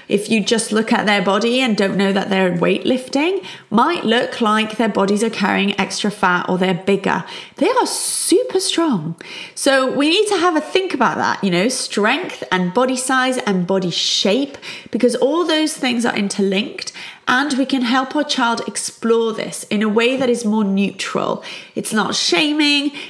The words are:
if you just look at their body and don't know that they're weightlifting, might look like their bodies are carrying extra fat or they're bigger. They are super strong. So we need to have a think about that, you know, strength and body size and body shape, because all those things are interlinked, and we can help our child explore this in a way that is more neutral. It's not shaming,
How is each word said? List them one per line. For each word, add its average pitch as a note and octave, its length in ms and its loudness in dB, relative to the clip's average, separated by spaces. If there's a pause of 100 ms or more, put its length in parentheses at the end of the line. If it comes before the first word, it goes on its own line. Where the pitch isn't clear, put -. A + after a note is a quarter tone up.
if - 220 0
you A3 80 4
just G#3+ 320 0
look A3 220 2
at G#3 140 2
their G3+ 160 2
body G#3+ 380 2
and A#3+ 160 2
don't G3 200 0
know G3 160 2
that F#3+ 180 0
they're F#3 220 2
weightlifting, B3+ 920 0 (260)
might C#4+ 360 2
look A#3+ 360 0
like G#3+ 360 0
their A3+ 120 2
bodies G3+ 360 2
are A3+ 60 0
carrying G3 480 0
extra - 320 -2
fat F3+ 380 2
or F#3 80 0
they're F#3 260 0 (100)
bigger. F#3 320 0 (320)
They D#4 120 2
are B4 180 2
super - 760 0
strong. G#3 560 0 (400)
So C4+ 340 2
we C4+ 180 2
need G#4 200 2
to G4+ 80 0
have E4+ 180 2
a D4+ 60 2
think F#4 340 -2
about A3 220 2
that, A2+ 260 0
you G3 80 2
know, F3 180 2
strength B3 840 -2
and F3+ 200 0
body B3+ 240 2
size B3+ 420 0
and F#3 280 0
body F#3 240 0
shape, - 680 0 (360)
because A#3 240 2
all D4+ 280 2
those D#4 300 0
things A#3+ 320 -2
are - 80 0
interlinked, G3+ 800 -2 (340)
and C#4 280 0
we C4 100 0
can C4 160 0
help B3+ 340 0
our D4+ 80 0
child B3 440 -2
explore A3+ 680 -2
this - 380 -8
in G#3 120 0
a A3 60 0
way A3+ 260 2
that C4 140 0
is A#3+ 160 0
more G#3+ 200 2
neutral. - 800 -2 (320)
It's - 180 -6
not G#3+ 220 0
shaming, D4 800 2 (180)